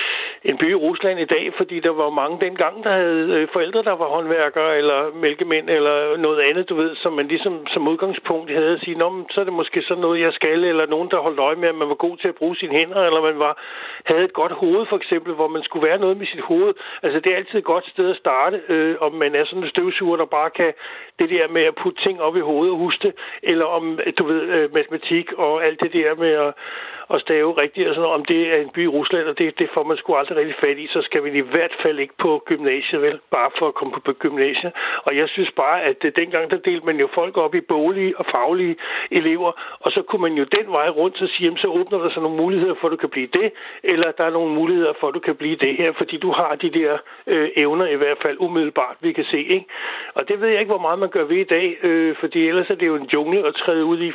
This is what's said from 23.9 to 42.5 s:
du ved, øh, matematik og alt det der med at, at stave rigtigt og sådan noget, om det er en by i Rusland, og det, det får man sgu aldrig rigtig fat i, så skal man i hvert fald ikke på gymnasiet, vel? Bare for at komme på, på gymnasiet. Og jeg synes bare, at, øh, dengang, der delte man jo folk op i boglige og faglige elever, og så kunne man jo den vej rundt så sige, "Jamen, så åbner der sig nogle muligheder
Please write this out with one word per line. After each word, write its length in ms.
du 60
ved, 180
øh, 320
matematik 640
og 280
alt 160
det 120
der 220
med 160
at, 220
at 80
stave 400
rigtigt 260
og 80
sådan 60
noget, 180
om 60
det 280
er 80
en 80
by 140
i 40
Rusland, 400
og 100
det, 220
det 140
får 100
man 140
sgu 180
aldrig 220
rigtig 220
fat 180
i, 100
så 140
skal 220
man 120
i 40
hvert 440
fald 160
ikke 200
på 260
gymnasiet, 560
vel? 180
Bare 180
for 80
at 60
komme 200
på, 60
på 140
gymnasiet. 580
Og 140
jeg 120
synes 260
bare, 280
at, 200
øh, 120
dengang, 360
der 60
delte 280
man 140
jo 140
folk 240
op 180
i 60
boglige 580
og 120
faglige 440
elever, 400
og 120
så 100
kunne 200
man 120
jo 100
den 280
vej 180
rundt 280
så 100
sige, 180
"Jamen, 120
så 100
åbner 320
der 100
sig 120
nogle 160
muligheder 440